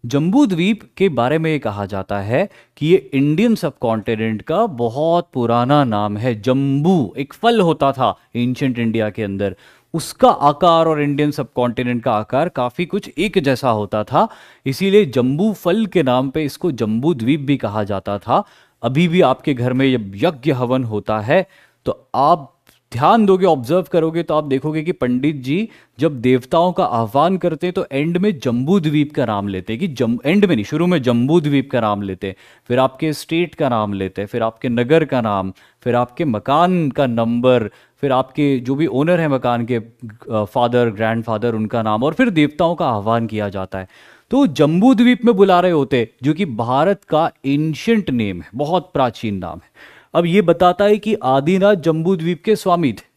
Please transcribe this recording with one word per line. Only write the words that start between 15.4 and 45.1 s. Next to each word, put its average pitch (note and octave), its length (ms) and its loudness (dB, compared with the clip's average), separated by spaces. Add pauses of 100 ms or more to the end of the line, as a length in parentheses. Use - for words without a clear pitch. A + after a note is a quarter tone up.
फल G3+ 340 -2
के F3 160 0
नाम C3 280 0
पे D#3 140 -4
इसको D3+ 280 -4
जम्बू A#2 420 -2
द्वीप C3+ 260 0
भी C#3 160 0
कहा G#2+ 280 -4
जाता G2+ 340 -6
था। C#3 260 0 (380)
अभी D#3+ 260 0
भी F3 120 2
आपके C#3 340 2
घर B2 180 -2
में C3 200 2
जब G#2 240 -4
यज्ञ C#3+ 360 -2
हवन B2+ 320 -2
होता G#2+ 360 -4
है D#3 260 0 (400)
तो - 280 -8
आप C#3+ 340 2 (440)
ध्यान F#3+ 340 4
दोगे, F#3+ 200 4
ऑब्जर्व D#3 360 0
करोगे D#3+ 400 -2
तो D#3+ 120 -4
आप D3+ 100 0
देखोगे D3 380 -2
कि E3+ 100 -4
पंडित C3 440 -2
जी D3 320 -4 (300)
जब C#3+ 220 -2
देवताओं C3 520 2
का F3 120 0
आह्वान C3 520 0
करते E3+ 300 -4
हैं F3+ 80 -4
तो F#3 180 -4
एंड D#3+ 260 -2
में G3 200 0
जम्बू C3 420 0
द्वीप D3+ 340 0
का C3+ 120 0
नाम G2+ 220 -2
लेते F#2+ 240 -6
हैं, A2+ 80 -6
कि F#3+ 80 -4
जम-, A#2+ 380 -2
एंड G3 180 4
में F3 100 2
नहीं, G#2 100 -2
शुरू D#3 220 -2
में F3 160 0
जम्बू B2+ 380 2
द्वीप C#3+ 300 0
का B2+ 100 -2
नाम G#2 220 -2
लेते G2 240 -8
हैं, F#2+ 80 -6 (340)
फिर A#2+ 100 0
आपके D3+ 340 0
स्टेट E3 420 -4
का D3 140 -2
नाम G#2+ 240 -2
लेते G2 300 -6
हैं, G#2 40 -6
फिर A#2 160 -4
आपके A2+ 260 -4
नगर B2 360 2
का C3+ 160 -2
नाम, G2 320 -2 (280)
फिर B2 140 -2
आपके B2 300 -2
मकान D#3 680 0
का C#3 160 0
नंबर, A#2 640 2 (300)
फिर C#3 120 0
आपके C3 460 0
जो A#2+ 160 -4
भी D3+ 120 -2
ओनर D#3 340 0
है D#3+ 80 0
मकान A#2+ 380 0
के, A#2+ 100 -2
अ, A2 680 -6
फादर, A#2+ 460 2
ग्रैंडफादर, A2+ 640 -2
उनका A2 280 -2
नाम, A2 200 0
और D#3+ 120 0
फिर B3 160 2
देवताओं E3 440 0
का E3 120 -4
आह्वान A2+ 400 0
किया G#2 220 -4
जाता F#2+ 300 -8
है। F#2+ 100 -12 (420)
तो C4+ 160 2
जम्बू E3 480 4
द्वीप A#3+ 300 2